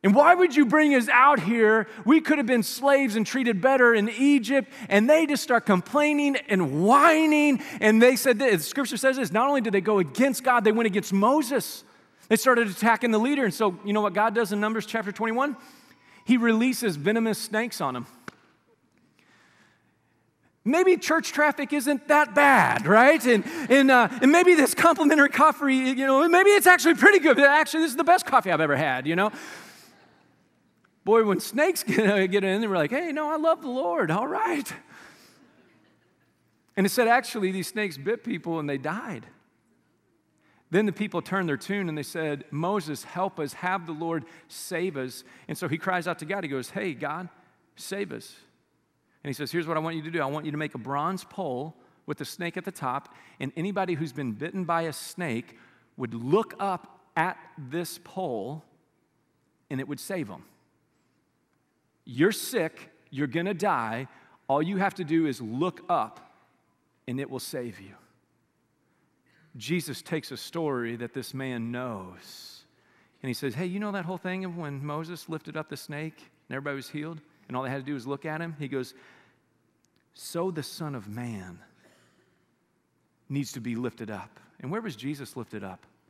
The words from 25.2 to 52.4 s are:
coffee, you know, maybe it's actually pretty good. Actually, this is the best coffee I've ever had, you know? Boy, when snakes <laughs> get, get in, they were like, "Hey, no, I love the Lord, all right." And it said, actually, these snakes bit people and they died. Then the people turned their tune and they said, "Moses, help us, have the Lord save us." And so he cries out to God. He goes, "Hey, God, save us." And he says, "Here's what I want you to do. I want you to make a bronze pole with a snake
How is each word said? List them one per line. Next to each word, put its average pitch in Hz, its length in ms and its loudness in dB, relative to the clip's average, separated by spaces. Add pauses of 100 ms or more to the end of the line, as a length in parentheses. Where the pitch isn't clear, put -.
coffee, 285 480 4
you 262 320 0
know, 269 220 6
maybe 381 220 8
it's 403 140 6
actually 339 300 6
pretty 370 240 8
good. 277 180 6
Actually, 302 440 4
this 320 100 0
is 240 60 -6
the 311 80 0
best 349 200 6
coffee 240 240 2
I've 160 120 2
ever 143 160 2
had, 131 280 -2
you 165 120 -2
know? 208 140 0 (1700)
Boy, 226 220 4
when 196 160 0
snakes 320 420 -2
<laughs> - 40 -6
get, 202 440 2
get 196 140 0
in, 196 160 0
they 226 60 -2
were 190 100 -2
like, 156 140 0
"Hey, 320 200 -4
no, 294 180 -6
I 320 60 -4
love 320 260 0
the - 60 -12
Lord, 262 420 -2
all 196 160 -2
right." 349 480 -4 (2000)
And 196 80 2
it 196 40 2
said, 233 200 2
actually, 233 420 0
these 185 160 -6
snakes 202 300 -6
bit 208 260 -6
people 170 360 -6
and 147 100 -6
they 139 80 -4
died. 156 500 -10 (1400)
Then 196 140 0
the 202 80 -4
people 202 280 -6
turned 185 280 -4
their 139 80 -4
tune 190 320 -6
and 156 80 -8
they 147 60 -8
said, 147 480 -8
"Moses, 156 520 -6
help 185 340 -8
us, 147 140 -8
have 180 340 -6
the 165 60 -12
Lord 165 320 -6 (240)
save 175 480 -8
us." 127 300 -10 (240)
And 156 80 -10
so 180 100 -8
he 147 100 -4
cries 175 300 -4
out 175 120 -8
to 156 60 -14
God. 190 200 -8
He 147 40 -12
goes, 131 200 -8
"Hey, 196 240 -8
God, 151 340 -10 (480)
save 190 380 -12
us." - 200 -18 (880)
And 143 60 -10
he 135 40 -8
says, 143 180 -10
"Here's 165 160 -4
what 160 100 -4
I 156 40 -4
want 165 160 -8
you 156 60 -10
to 151 60 -14
do. 160 120 -6
I 139 40 -2
want 147 200 -8
you 156 60 -8
to 147 60 -8
make 151 160 -8
a 123 60 -12
bronze 147 460 -6
pole 151 500 -10 (300)
with 151 160 -10
a 139 40 -8
snake 170 320 -10